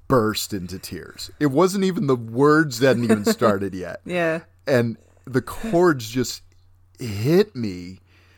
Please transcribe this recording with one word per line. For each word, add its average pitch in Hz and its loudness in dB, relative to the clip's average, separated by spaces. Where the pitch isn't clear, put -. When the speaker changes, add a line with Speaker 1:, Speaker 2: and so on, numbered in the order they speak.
Speaker 1:
burst 110 0
into 92 -8
tears. - -14
It 147 4
wasn't 185 2
even 180 0
the 131 2
words 131 2
hadn't 120 4
even 110 2
Speaker 2:
<laughs> 220 2
Speaker 1:
started 101 0
yet. 87 -10
Speaker 2:
Yeah. 170 -4
Speaker 1:
And 120 0
the 127 -2
chords 170 0
just 120 -4
hit 131 0
me 95 -8